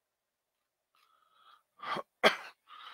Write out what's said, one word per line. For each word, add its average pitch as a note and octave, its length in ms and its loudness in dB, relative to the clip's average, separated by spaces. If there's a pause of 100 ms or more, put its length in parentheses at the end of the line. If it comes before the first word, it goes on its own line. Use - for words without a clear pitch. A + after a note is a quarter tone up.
(1800)
<coughs> - 760 0 (380)